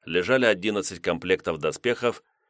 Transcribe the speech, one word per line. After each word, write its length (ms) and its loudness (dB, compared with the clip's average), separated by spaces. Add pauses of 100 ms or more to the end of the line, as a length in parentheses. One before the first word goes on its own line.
лежали 400 0
одиннадцать 560 0
комплектов 580 -2
доспехов, 680 -2 (260)